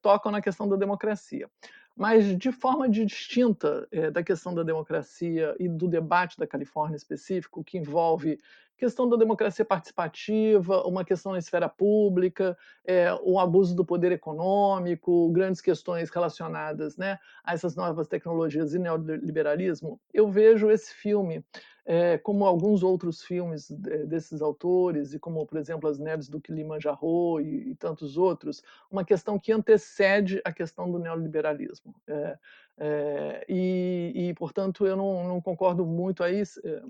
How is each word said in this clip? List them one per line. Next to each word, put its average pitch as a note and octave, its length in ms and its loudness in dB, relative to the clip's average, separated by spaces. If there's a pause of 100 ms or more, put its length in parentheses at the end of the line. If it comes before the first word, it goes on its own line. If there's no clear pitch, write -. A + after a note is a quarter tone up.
tocam G#3 300 4
na G#3 100 -2
questão G3+ 260 -2
da G3 80 2
democracia. G3+ 720 -4 (480)
Mas G3+ 400 6
de B3+ 140 -2
forma C4 380 0
de, A3 160 2
distinta, G3+ 880 0
eh, D#3+ 180 0
da E3 100 -2
questão F3+ 320 -4
da E3+ 120 -2
democracia D#3+ 960 -4
e F3+ 80 0
do E3 180 -2
debate F3 500 0
da D#3+ 80 -6
Califórnia D3+ 520 -6
específico, D#3+ 680 -8
que F3+ 160 -10
envolve D#3 600 0 (360)
questão B3 320 0
da A#3 80 4
democracia A3 480 2
participativa, G3 1160 0
uma F#3 220 -2
questão F#3+ 260 -2
na F#3 80 -4
esfera E3+ 300 -2
pública, F#3+ 880 2 (260)
eh, F3+ 380 4
o F#3 160 4
abuso F3+ 380 4
do F3+ 80 2
poder F3 260 2
econômico, F3 1200 2
grandes F#3 300 0
questões E3+ 500 -2
relacionadas, D#3 840 -6
né, F#3+ 240 -6 (240)
a F3 100 -2
essas D#3+ 220 -4
novas E3+ 320 -4
tecnologias D#3+ 680 -2
e F3+ 60 -2
neoliberalismo, D#3+ 1200 -4 (120)
eu G#3+ 160 4
vejo G#3+ 440 6
esse G#3+ 200 0
filme, F#3+ 520 -4 (420)
eh, E3+ 320 2
como G3+ 260 0
alguns F#3 380 4
outros F3+ 400 0
filmes F3 480 -6
de, D3+ 360 -6
desses D#3 360 -6
autores D#3 720 0
e D3+ 40 -10
como, D#3+ 280 -6
por D#3 120 -8
exemplo, D#3 300 -6
As C#3+ 100 -2
Neves D3+ 300 -6
do D3+ 120 -10
Kilimanjaro D#3 1000 -2
e, D#3 300 -6
e - 60 -8
tantos D3+ 400 -8
outros, E3+ 460 -2 (280)
uma F#3+ 140 -4
questão G3+ 340 0
que A3 140 0
antecede G3+ 920 4
a F3 80 -4
questão F3+ 380 -8
do F3 80 -4
neoliberalismo. D#3 960 -4 (140)
Eh, D3 300 -6 (380)
eh, D3 720 -4
e, F3+ 680 0
e, F3 200 -2
portanto, F#3+ 520 -2
eu F#3+ 100 0
não, F#3+ 320 -2
não F3+ 140 -4
concordo F3+ 420 0
muito F3 400 -2
aí, F#3+ 160 0
s-, - 240 -6
eh, D#3+ 260 -8